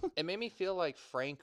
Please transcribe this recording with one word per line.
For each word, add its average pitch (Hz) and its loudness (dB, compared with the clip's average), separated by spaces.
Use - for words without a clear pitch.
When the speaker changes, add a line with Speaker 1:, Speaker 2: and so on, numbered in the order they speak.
Speaker 1:
<laughs> - -2
Speaker 2:
It 156 2
made 190 0
me 233 -2
feel 190 0
like 160 2
Frank 135 -2